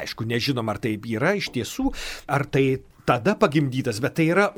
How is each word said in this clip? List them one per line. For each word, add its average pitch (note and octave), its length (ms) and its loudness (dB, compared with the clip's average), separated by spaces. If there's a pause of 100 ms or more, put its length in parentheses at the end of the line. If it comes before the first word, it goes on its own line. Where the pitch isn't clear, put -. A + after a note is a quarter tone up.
aišku, - 160 -10
nežinom, A2+ 480 -2
ar G2+ 80 -4
taip A2 320 -4
yra C3 240 0
iš - 240 -4
tiesų, C4 320 -2 (400)
ar C3+ 160 0
tai C3+ 320 2 (240)
tada B2+ 320 2
pagimdytas, C3 640 2
bet B2+ 160 -2
tai D#3+ 160 4
yra G3 280 4